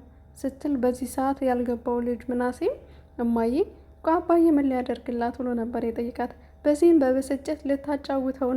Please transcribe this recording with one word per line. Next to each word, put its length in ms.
ስትል 400
በዚህ 320
ሰዓት 320
ያልገባው 600
ልጅ 260
ምናሴም 460
"እማዬ፣ 360
ቆይ 120
አባዬ 340
ምን 180
ሊያደርግላት?" 720
ብሎ 160
ነበር 300
የጠይቃት። 500
በዚህም 380
በብስጭት 680
"ልታጫውተው 920